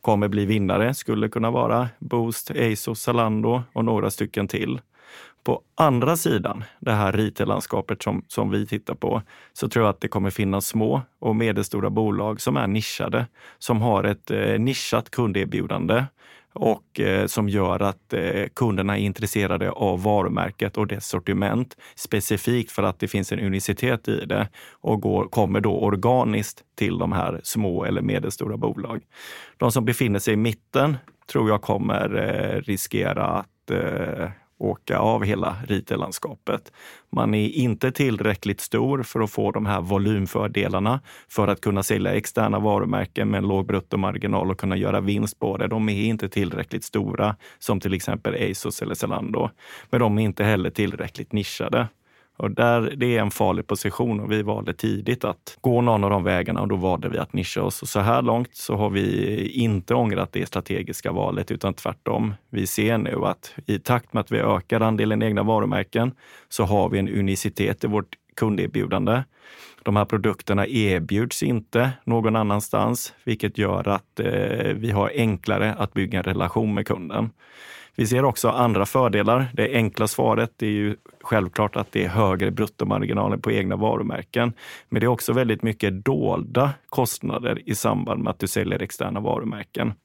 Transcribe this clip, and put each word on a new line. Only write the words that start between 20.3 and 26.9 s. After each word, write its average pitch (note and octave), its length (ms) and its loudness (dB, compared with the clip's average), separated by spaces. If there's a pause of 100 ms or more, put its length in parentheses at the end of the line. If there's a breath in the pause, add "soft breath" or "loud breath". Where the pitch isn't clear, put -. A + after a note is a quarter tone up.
och G#2+ 100 0
dess G#2 200 -8
sortiment G2+ 680 -2 (180 loud breath)
specifikt A2+ 760 -2
för - 120 -2
att G2 160 -2
det F#2+ 80 -2
finns G2 240 -2
en - 80 -4
unicitet G#2 680 -2
i A2 180 -2
det G#2 240 0 (220 loud breath)
och A2 300 -2
går, G2 240 2
kommer G2+ 360 2
då G2+ 180 0
organiskt G#2+ 840 0 (140)
till F#2 220 -2